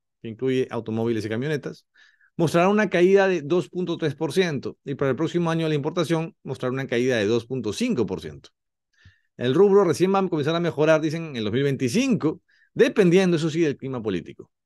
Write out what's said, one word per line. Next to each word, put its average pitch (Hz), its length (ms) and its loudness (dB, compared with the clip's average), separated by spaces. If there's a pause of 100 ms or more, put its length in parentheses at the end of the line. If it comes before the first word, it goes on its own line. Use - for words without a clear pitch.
(200)
que 117 80 -12
incluye 127 420 -2
automóviles 113 540 -4
y 107 60 -8
camionetas, 147 560 -6 (500)
mostrará 170 320 2
una 208 220 2
caída 190 380 4
de 180 120 0
dos 156 300 -2
punto 175 260 -4
tres 151 180 -4
por 147 200 -6
ciento 151 500 -2
y 143 120 -8
para 135 160 0
el 117 40 -2
próximo 165 340 -2
año 165 180 -2
la 156 60 0
importación 160 680 -4
mostrará 127 280 -6
una 131 160 -4
caída 123 300 0
de 104 100 2
dos 117 200 0
punto 117 260 -6
cinco 180 320 -2
por 90 160 -6
ciento. 76 300 -16 (880)
El 123 160 0
rubro 196 300 6
recién 170 280 2
va 196 60 2
a 190 100 0
comenzar 156 260 -2
a 170 60 -2
mejorar, 156 400 2
dicen, 160 280 -4
en 139 80 -12
el 113 80 -4
dos 104 100 -2
mil 135 80 0
veinticinco, 143 800 0 (320)
dependiendo, 185 640 4
eso 160 100 -2
sí, 151 120 -2
del 147 180 0
clima 131 240 -8
político. - 480 -6 (140)